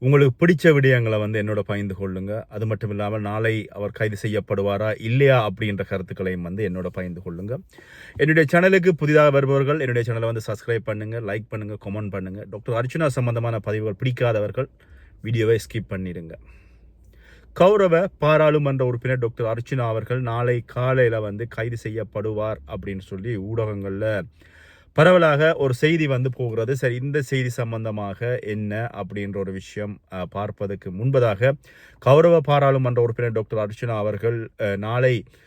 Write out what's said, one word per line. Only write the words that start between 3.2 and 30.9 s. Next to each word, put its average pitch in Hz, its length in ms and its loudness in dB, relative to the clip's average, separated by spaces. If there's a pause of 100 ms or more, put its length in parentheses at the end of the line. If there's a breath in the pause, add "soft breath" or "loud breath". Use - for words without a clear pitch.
நாளை 110 460 -2
அவர் 101 240 -8
கைது 107 300 -4
செய்யப்படுவாரா 101 800 -2
இல்லையா 131 400 4
அப்படின்ற 101 460 -4
கருத்துக்களையும் 92 540 -6
வந்து 90 220 -6
என்னோட 90 220 -4
பகிர்ந்து 90 360 -8
கொள்ளுங்க. 90 320 -10 (600 loud breath)
என்னுடைய 151 320 2
சேனலுக்கு 185 420 4
புதிதாக 151 400 6
வருபவர்கள் 139 500 2
என்னுடைய 120 240 0
சேனலை 113 220 -4
வந்து 113 200 -4
சப்ஸ்கிரைப் 113 400 -4
பண்ணுங்க, 107 340 -6
லைக் 107 300 -6
பண்ணுங்க, 107 320 -10
கமெண்ட் 98 300 -8
பண்ணுங்க. 95 380 -8
டாக்டர் 107 260 -6
அர்ச்சுனா 127 320 -2
சம்பந்தமான 117 520 -2
பதிவுகள் 107 400 -4
பிடிக்காதவர்கள் 120 720 -2 (520 soft breath)
வீடியோவை 113 360 2
ஸ்கிப் - 340 -8
பண்ணிடுங்க. 87 440 -10 (1200 soft breath)
கௌரவ 185 520 6 (120)
பாராளுமன்ற 147 640 4
உறுப்பினர் 123 340 -2
டாக்டர் 117 280 -4
அர்ச்சுனா 120 400 -4
அவர்கள் 113 340 -4
நாளை 120 440 -2
காலையில 123 540 2
வந்து 107 280 -6
கைது 117 300 -6
செய்யப்படுவார் 107 880 -6
அப்படின்னு 98 340 -10
சொல்லி 101 440 -8
ஊடகங்கள்ல 104 600 -4 (920 soft breath)
பரவலாக 160 580 6
ஒரு 135 180 2
செய்தி 156 340 2
வந்து 135 240 0
போகிறது. 117 440 -2
சரி, 127 200 -2
இந்த 139 260 -4
செய்தி 131 280 -2
சம்பந்தமாக 113 720 -6 (260)
என்ன 107 480 -4
அப்படின்ற 98 440 -8
ஒரு 98 140 -4
விஷயம், 104 500 -10 (100)
அஹ், 92 180 -6
பார்ப்பதற்கு 98 640 -8